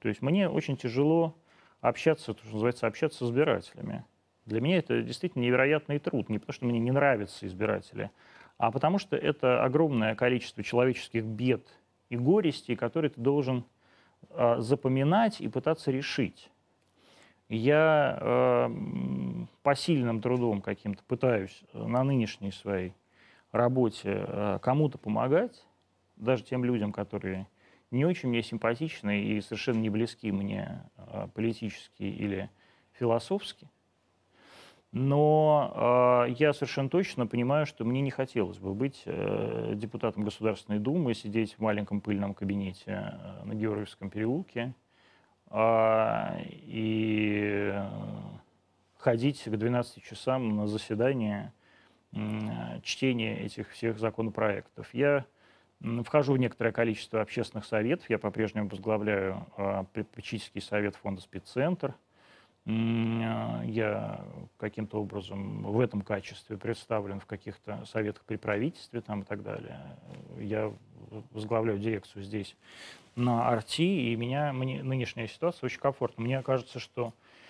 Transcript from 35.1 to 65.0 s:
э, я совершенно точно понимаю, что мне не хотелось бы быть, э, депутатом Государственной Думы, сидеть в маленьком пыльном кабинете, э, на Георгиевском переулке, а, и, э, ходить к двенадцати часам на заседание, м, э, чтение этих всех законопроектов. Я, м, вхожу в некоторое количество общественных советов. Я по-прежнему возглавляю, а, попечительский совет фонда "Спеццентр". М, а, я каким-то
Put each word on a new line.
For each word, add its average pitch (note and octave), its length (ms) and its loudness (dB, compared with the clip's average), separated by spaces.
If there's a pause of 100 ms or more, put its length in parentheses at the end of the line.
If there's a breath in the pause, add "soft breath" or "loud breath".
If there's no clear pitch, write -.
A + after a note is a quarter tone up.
э, B2 80 -2
я D3 160 6
совершенно C#3 340 -2
точно F3 380 0
понимаю, B2+ 400 2
что - 180 -8
мне B2 180 2
не C3+ 100 0
хотелось F#2+ 480 -2
бы F#2+ 160 -4
быть, C3+ 300 -2
э, G#2 720 -2
депутатом A2 480 -4
Государственной G#2 540 -2
Думы, B2+ 380 0
сидеть G#2+ 400 -2
в - 60 -10
маленьком G#2 380 0
пыльном G2+ 360 -2
кабинете, G2 500 -4 (260)
э, G2 320 -14
на G#2+ 120 -6
Георгиевском G#2 560 -4
переулке, A#2+ 640 -2 (760 soft breath)
а, A2 880 4 (120)
и, G#2+ 1200 0
э, G2+ 160 -4 (1080)
ходить B2+ 460 0
к A2 80 -8
двенадцати A#2 500 0
часам A#2+ 560 -2
на G#2 100 0
заседание, G#2+ 840 -2 (600 soft breath)
м, G#2+ 360 -4
э, A#2 340 -8
чтение A#2 560 -2
этих G#2 320 -8
всех A2+ 280 -4
законопроектов. A2 920 -2
Я, C#3 320 2 (580 soft breath)
м, A#2 200 -2
вхожу C#3 300 4
в C3 60 4
некоторое A2+ 340 0
количество A2+ 480 0
общественных G#2+ 440 -4
советов. A2+ 440 0
Я A2 100 2
по-прежнему G#2 500 -2
возглавляю, G2+ 760 0 (120)
а, G2 360 -2
попечительский - 680 -8
совет G#2 340 -2
фонда G2 260 -8
"Спеццентр". C#3 760 -4 (720 soft breath)
М, A2+ 580 0
а, A2+ 400 -4
я G#2+ 600 -2 (320)
каким-то G#2+ 440 -6